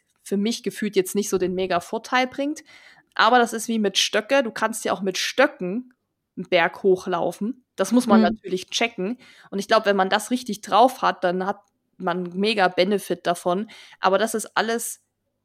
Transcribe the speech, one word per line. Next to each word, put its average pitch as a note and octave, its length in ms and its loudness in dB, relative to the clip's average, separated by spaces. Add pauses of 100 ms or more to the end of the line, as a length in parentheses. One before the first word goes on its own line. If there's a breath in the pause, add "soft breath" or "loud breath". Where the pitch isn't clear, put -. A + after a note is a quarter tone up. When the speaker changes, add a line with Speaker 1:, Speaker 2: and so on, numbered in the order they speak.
(220)
Speaker 1:
für - 140 -4
mich G#3+ 260 -2
gefühlt G#3 340 -6
jetzt F#3 180 0
nicht G3+ 140 -2
so F#3+ 100 0
den F3+ 160 -2
Mega-Vorteil F#3+ 720 -2
bringt. C#4+ 380 -6 (500 soft breath)
Aber A3+ 240 6
das A#3 140 4
ist A3+ 160 -6
wie A3+ 100 0
mit G3 200 0
Stöcke. C4 440 2
Du A3+ 80 -6
kannst - 340 -4
ja - 80 0
auch F3 100 -4
mit F#3+ 160 -2
Stöcken B3 760 -2 (420)
einen F3+ 120 -10
Berg F3 340 2
hochlaufen. F#3 840 -2 (120)
Das G3 160 -2
muss B3 140 4
man A#3 140 6
Speaker 2:
Mhm. A3 40 6
Speaker 1:
natürlich F#3 440 -4
checken. A3+ 500 -4 (320 soft breath)
Und G3 80 -6
ich G3 100 -8
glaub, A3 180 2
wenn G3+ 100 4
man F#3+ 140 2
das G#3+ 200 -2
richtig B3 300 -4
drauf A3+ 420 4
hat, F#3 220 0
dann F#3 220 -2
hat G3+ 140 -4 (360)
man F3+ 280 -4 (100)
mega G3 340 2
Benefit F#3 580 0
davon. F3+ 440 -2 (300 loud breath)
Aber F#3+ 180 2
das G#3+ 160 -2
ist - 220 -8
alles A3+ 460 -4 (420)